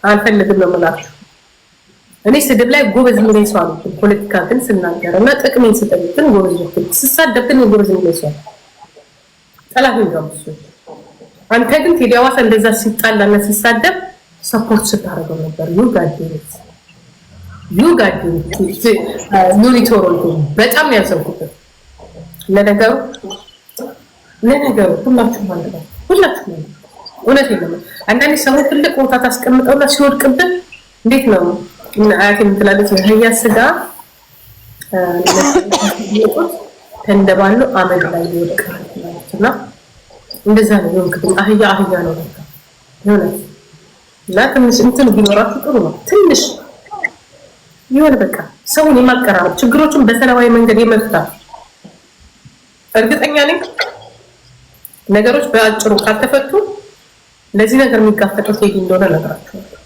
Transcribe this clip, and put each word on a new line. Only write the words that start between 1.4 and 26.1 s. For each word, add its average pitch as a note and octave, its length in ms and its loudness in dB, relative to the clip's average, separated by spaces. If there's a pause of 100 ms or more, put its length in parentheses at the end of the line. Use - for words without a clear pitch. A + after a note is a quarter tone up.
እኔ A3+ 160 4
ስድብ A#3+ 280 2
ላይ C#4+ 160 2
ጎበዝ A3 320 2
የሚለኝ G#3 280 4
ሰው G3+ 120 -2
አልወድም። E3 380 -4
ፖለቲካ G#3 380 0 (100)
ግን B3+ 180 -2
ስናገር F3 540 -2
እና A3+ 220 4
ጥቅሜን A#3 380 2
ስጠይቅ - 380 -2
ግን D4+ 160 0
ጎበዝ F#3 280 2
ነኝ። - 380 -6
ስሳደብ B3 500 0
ግን C4 160 2
ጎበዝ G#3 280 4
የሚለኝ F3+ 280 0
ሰው D3+ 140 -6 (1400)
ጠላት B3+ 240 0 (100)
ነው D#3 220 -4
እሱ። - 180 -18 (1040)
አንተ A#3 300 0
ግን E4+ 160 2
ቴዲ A#3+ 200 2
አዋሳ B3+ 240 2
እንደዛ A3 260 2 (100)
ሲጣላና G#3 640 0
ሲሳደብ A#3 540 0 (480)
ሰፖርት A3 420 -2
ስታደርገው E3 540 -6
ነበር። E3 300 -8
ዩ F#3 200 0
ጋድ E3 240 -2
ዴም D#3+ 200 -10
ኢት። - 180 -14 (1200)
ዩ A#3+ 180 4
ጋድ G#3 240 2
ዴም E3+ 180 -4 (280)
ኢት። E3+ 220 -6
እ፣ A3+ 80 4 (640)
ዩኒ A#3+ 260 4
ቶሮንቶ F#3 400 2 (300)
በጣም B3 320 0
ነው C4+ 100 0
ያዘንኩበት። - 560 -4 (960)
ለነገሩ፣ G#3 460 2 (1500)
ለነገሩ A#3 460 0 (120)
ሁላችሁም A3+ 500 -2
አንድ E3+ 160 -8
ላይ፣ - 160 -12 (200)
ሁላችሁም F4+ 480 -2